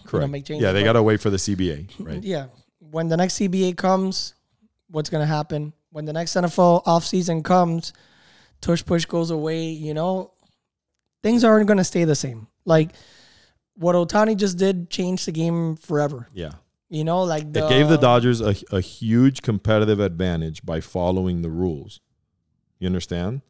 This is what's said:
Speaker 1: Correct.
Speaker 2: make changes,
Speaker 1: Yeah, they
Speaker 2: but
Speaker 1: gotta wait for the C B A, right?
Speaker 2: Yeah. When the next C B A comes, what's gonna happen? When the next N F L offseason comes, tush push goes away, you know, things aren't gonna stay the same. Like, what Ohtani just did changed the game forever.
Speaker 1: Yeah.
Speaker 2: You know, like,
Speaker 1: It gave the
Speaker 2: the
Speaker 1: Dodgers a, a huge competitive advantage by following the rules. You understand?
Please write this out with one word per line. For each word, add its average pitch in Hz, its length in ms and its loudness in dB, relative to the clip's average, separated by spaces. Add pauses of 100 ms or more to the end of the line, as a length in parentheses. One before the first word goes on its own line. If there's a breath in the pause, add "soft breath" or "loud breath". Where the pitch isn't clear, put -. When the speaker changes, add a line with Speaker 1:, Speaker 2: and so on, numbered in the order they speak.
Speaker 1:
Correct. 139 260 -2
Speaker 2:
make 143 140 -10
changes, 151 180 -6
Speaker 1:
Yeah, 95 100 2
they 101 80 2
Speaker 2:
but 107 60 2
Speaker 1:
gotta 113 160 4
wait 107 180 4
for 110 80 0
the 95 100 0
C 101 160 -2
B 90 160 0
A, 76 160 -10 (120)
right? 180 220 -10
Speaker 2:
Yeah. 165 260 -6 (320)
When 160 280 -6
the 165 80 0
next 180 200 0
C 202 120 0
B 185 220 0
A 180 40 -4
comes, 190 600 -2 (560)
what's 156 200 -6
gonna 151 160 -2
happen? 151 460 -4 (200)
When 151 120 -12
the 151 80 -8
next 160 240 -6
N 180 80 0
F 170 160 -2
L 175 260 6
offseason 170 600 0
comes, 170 480 0 (680 soft breath)
tush 170 240 -2
push 170 220 -2
goes 165 260 -2
away, 160 380 -4
you 151 240 -8
know, 185 380 -4 (920)
things 233 220 4
aren't 214 240 6
gonna 196 160 4
stay 175 180 0
the 151 120 2
same. 117 320 -8 (180)
Like, 160 260 4 (840 soft breath)
what 175 200 0
Ohtani 208 400 2
just 190 220 -2
did 185 320 0
changed 185 360 -4
the 180 60 -6
game 165 460 -2
forever. 147 560 -4
Speaker 1:
Yeah. 82 180 -10 (380)
Speaker 2:
You 156 160 -4
know, 175 180 0
like, 156 220 -2
Speaker 1:
It 147 80 -10 (160)
gave 139 180 4
the 160 80 6
Speaker 2:
the 139 60 2
Speaker 1:
Dodgers 120 400 4
a, 104 120 0 (180)
a 95 100 0
huge 120 600 2
competitive 107 600 2
advantage 85 640 -2
by 80 160 -4
following 90 600 -2
the 85 80 -4
rules. 82 520 -6 (800)
You 92 80 -4
understand? 92 640 -4